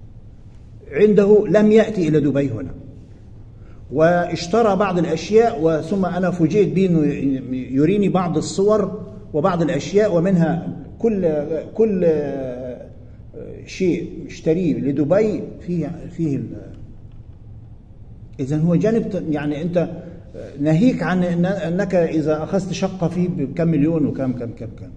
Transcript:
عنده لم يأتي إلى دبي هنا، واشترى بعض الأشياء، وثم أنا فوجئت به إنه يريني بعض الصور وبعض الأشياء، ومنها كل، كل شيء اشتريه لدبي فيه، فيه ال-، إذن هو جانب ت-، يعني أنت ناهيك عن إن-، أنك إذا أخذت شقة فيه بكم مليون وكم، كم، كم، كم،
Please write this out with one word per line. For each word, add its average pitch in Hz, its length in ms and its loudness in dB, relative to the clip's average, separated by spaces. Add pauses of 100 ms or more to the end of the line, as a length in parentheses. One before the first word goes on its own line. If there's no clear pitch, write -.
(920)
عنده 202 560 6
لم 208 240 6
يأتي 190 360 4
إلى 151 120 4
دبي 139 300 2
هنا، 107 220 -6 (1200)
واشترى 175 840 2
بعض 185 220 0
الأشياء، 202 640 2
وثم 165 440 2
أنا 180 260 0
فوجئت 175 360 2
به 180 180 2
إنه 160 200 4 (500)
يريني 151 540 2
بعض 170 280 0
الصور 202 720 0 (260)
وبعض 170 280 2
الأشياء، 170 560 2
ومنها 165 600 0 (220)
كل، 175 460 0 (280)
كل 196 340 2 (1600)
شيء - 440 -2 (180)
اشتريه 160 520 0
لدبي 151 640 0 (160)
فيه، 170 320 -6 (200)
فيه 151 240 -2
ال-، - 420 -10 (1600)
إذن 147 200 -2
هو 170 160 4
جانب 220 340 2
ت-، 175 200 -4
يعني 147 320 -2
أنت 170 280 0 (680)
ناهيك 165 440 2
عن 180 200 0
إن-، 175 220 0
أنك 185 500 -2
إذا 156 480 0
أخذت 185 280 -2
شقة 185 360 -2
فيه 180 200 0
بكم 156 400 -2
مليون 156 380 2
وكم، 131 280 -2
كم، 117 180 -8
كم، 117 140 -12
كم، - 320 -14